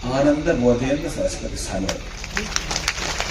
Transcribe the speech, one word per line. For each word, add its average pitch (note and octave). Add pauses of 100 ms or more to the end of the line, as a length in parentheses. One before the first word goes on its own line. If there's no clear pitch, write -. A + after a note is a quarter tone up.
(140)
ಆನಂದ D3+
ಬೋಧೇಂದ್ರ B2
ಸರಸ್ವತಿ F#2+
ಸ್ವಾಮಿಗಳು. - (1120)